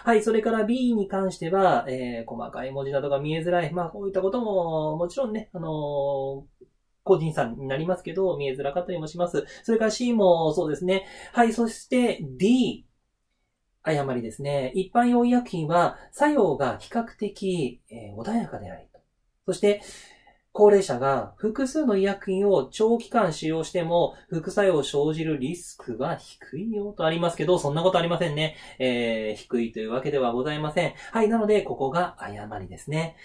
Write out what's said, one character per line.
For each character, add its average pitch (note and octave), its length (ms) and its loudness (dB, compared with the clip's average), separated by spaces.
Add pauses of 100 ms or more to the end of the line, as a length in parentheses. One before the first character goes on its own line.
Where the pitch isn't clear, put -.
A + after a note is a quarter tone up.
は A#3 100 4
い、 G#3+ 80 4
そ A3+ 80 0
れ G#3+ 120 4
か A#3 80 0
ら A3 140 0
B B3 280 2
に G3+ 160 0
関 F#3+ 240 -2
し - 60 -12
て E3 100 -4
は、 F3+ 400 4
え B2 400 -6
ー、 - 20 -12
細 A#2 200 -10
か B2 160 -8
い C3+ 40 -8
文 C#3 140 -6
字 C#3 80 -6
な C#3 80 0
ど C#3+ 80 -2
が C#3 120 2
見 D3+ 140 -2
え D#3+ 60 -2
づ E3+ 100 -2
ら F3 140 2
い。 D#3+ 80 -6
ま F3 140 -4
あ、 - 20 -8
こ G#3 140 -12
う G3 60 -4
い - 20 -6
っ - 20 -6
た F#3+ 80 -2
こ F#3+ 100 0
と B3 120 -2
も、 E3 560 -2
も F3 100 -2
ち - 80 -16
ろ C4+ 100 -2
ん G#3+ 60 -6
ね、 G#3+ 220 -8
あ F3+ 40 -10
の E3 80 -8 (920)
ー、 - 60 -20 (360)
個 F#3+ 140 4
人 D#3 160 -2
差 C#3+ 140 0
に C3 200 -8
な C3+ 120 -2
り D#3+ 80 -4
ま F3+ 100 0
す - 60 -10
け E3 100 -10
ど、 F3+ 240 0
見 C#3+ 100 -4
え C3+ 60 -2
づ C#3 100 -6
ら C#3+ 120 -4
か F3 80 -2
っ F3 40 -8
た F#3 60 -8
り E3+ 60 -4
も D#3 80 -8
し D#3 100 -12
ま F3 100 -2
す。 E3+ 200 -2 (160)
そ A3+ 100 -2
れ A3 60 4
か A3 80 2
ら G#3+ 40 2
C B3 220 -2
も E3+ 400 6
そ E3 140 0
う - 20 -2
で D3 80 -2
す F3 80 -6
ね。 F#3+ 220 0 (260)
は A#3+ 120 4
い、 A3+ 100 2
そ A#3 160 2
し - 160 -14
て B3 340 2
D。 F3+ 640 2 (1000)
誤 C#3 300 0
り B2 60 -2
で A2+ 120 -8
す C#3+ 100 -12
ね。 C#3 320 -2
一 F#3 180 -4
般 A#3+ 140 4
用 A#3+ 180 4
医 A#3+ 60 4
薬 B3 180 2
品 E3 180 -4
は E3+ 300 2 (160)
作 D4 180 2
用 G3 280 4
が C3 180 0
比 - 140 -16
較 A3+ 160 -4 (120)
的、 F#3 720 -4
え G#2+ 260 -16
ー、 A2 80 -12
穏 A3 140 -2
や G#3+ 120 -2
か G#2+ 100 -10
で G2 120 -14
あ - 60 -14
り。 - 60 -18 (640)
そ F#3 80 0
し - 60 -10
て、 G#3 200 4 (760)
高 G#3 120 10
齢 G3 160 8
者 B2 160 -2
が - 360 0
複 A3 300 -2
数 D4+ 180 0
の G#3+ 120 2
医 F#3+ 80 2
薬 G3 260 -2
品 G3 160 2
を F3+ 200 4
長 A3+ 300 2
期 A#3 140 -6
間 G3 220 2
使 D#3+ 160 -6
用 D#3+ 160 -2
し - 80 -14
て F3+ 100 0
も E3+ 320 2 (140)
副 E3 240 -6
作 G3+ 160 2
用 F3 80 6
を C#3+ 80 2
生 D3 280 0
じ D#3+ 120 -4
る D3+ 160 -2
リ D#3+ 160 -4
ス - 200 -14
ク A#2+ 220 -10
は - 160 -2
低 - 460 -12
い A3 120 -4
よ G#3 200 -4
と E3+ 120 -4
あ D#3+ 60 2
り E3+ 80 0
ま E3+ 100 2
す E3+ 80 -6
け D#3 80 -2
ど、 F3 140 4
そ C#3+ 140 -2
ん - 20 0
な E3 80 0
こ F#3 80 4
と F3+ 80 4
あ E3+ 40 0
り E3+ 60 -2
ま E3+ 120 -2
せ E3+ 80 0
ん D3 80 -4
ね。 D#3 180 -2 (240)
え A#2 580 0
ー、 - 40 -16
低 A#2 220 -2
い A2+ 100 -4
と A2 80 -8
い A2 60 -6
う A2 40 -6
わ C3 100 -2
け C#3+ 120 -4
で C#3 60 2
は A#2+ 140 2
ご B2 120 0
ざ D3+ 100 -2
い D3+ 60 -4
ま D3+ 100 -4
せ E3+ 160 0
ん。 - 80 -6 (160)
は A3+ 140 2
い、 G#3+ 40 6
な A3+ 100 2
の G#3+ 100 0
で G#3 140 4
こ - 120 -6
こ C3+ 160 -2
が - 300 0
誤 G#2 400 -10
り F#2+ 80 -12
で F2 100 -16
す - 100 -18
ね。 D#3 360 -4